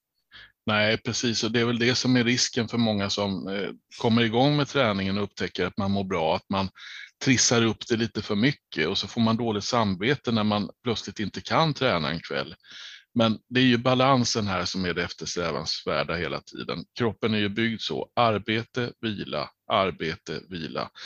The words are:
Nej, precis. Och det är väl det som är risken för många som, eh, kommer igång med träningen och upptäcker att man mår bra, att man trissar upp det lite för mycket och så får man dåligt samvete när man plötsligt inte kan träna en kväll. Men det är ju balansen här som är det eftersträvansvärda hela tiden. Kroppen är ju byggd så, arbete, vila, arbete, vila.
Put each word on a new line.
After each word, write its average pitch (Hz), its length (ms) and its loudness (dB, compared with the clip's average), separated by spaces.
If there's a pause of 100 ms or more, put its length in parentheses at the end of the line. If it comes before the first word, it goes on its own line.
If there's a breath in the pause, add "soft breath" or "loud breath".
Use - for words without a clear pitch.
(680 loud breath)
Nej, 107 320 2
precis. 117 460 -2
Och 110 80 0
det 120 80 4
är 117 40 4
väl 117 140 0
det 120 160 2
som 127 220 2
är 120 80 4
risken 120 440 0
för 120 100 -4
många 104 320 2
som, 98 380 -2
eh, 98 220 -4 (280)
kommer 117 240 4
igång 123 340 4
med 143 120 0
träningen 101 500 0
och 101 60 -2
upptäcker 92 420 -4
att 92 120 -6
man 98 120 0
mår 98 140 0
bra, 87 320 2
att - 140 -6
man 95 180 0 (560 loud breath)
trissar 123 400 4
upp 107 240 -2
det 117 80 2
lite 110 260 -2
för 107 120 -2
mycket 101 540 0
och 95 100 -2
så 98 100 -4
får - 120 -4
man 113 160 4
dåligt 113 280 -2
samvete 113 680 0
när 110 120 2
man 104 260 0 (140)
plötsligt 95 360 -4
inte 98 200 -6
kan 143 340 0
träna 87 360 0
en 82 100 -4
kväll. 69 340 -6 (600 loud breath)
Men 113 240 2 (100)
det 123 120 2
är 131 40 6
ju 123 140 6
balansen 127 680 2
här 90 180 0
som 92 200 -2
är 87 100 0
det 87 100 -2
eftersträvansvärda 80 1120 -4
hela 71 260 -4
tiden. 62 440 -8 (140)
Kroppen 110 360 0
är 107 40 0
ju 104 100 0
byggd 113 320 -2
så, - 360 -6
arbete, 113 840 0
vila, 76 500 -6 (220)
arbete, 85 760 -2
vila. 73 420 -8 (160 loud breath)